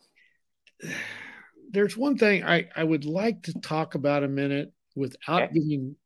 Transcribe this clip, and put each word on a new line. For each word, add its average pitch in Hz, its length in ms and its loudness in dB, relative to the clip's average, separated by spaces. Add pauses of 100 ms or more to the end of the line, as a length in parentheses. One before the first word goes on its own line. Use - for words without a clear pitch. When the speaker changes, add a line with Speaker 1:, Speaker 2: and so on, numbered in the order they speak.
(840)
Speaker 1:
<sighs> - 40 -12 (840)
There's 202 260 2
one 262 200 2
thing 208 280 4
I, 165 320 4
I 160 80 0
would 156 200 2
like 190 400 -2
to 165 160 -6
talk 156 340 -4
about 143 300 2
a 139 40 -2
minute 139 440 -2 (220)
without 139 480 -2
Speaker 2:
Okay. - 120 -4
Speaker 1:
getting 147 520 0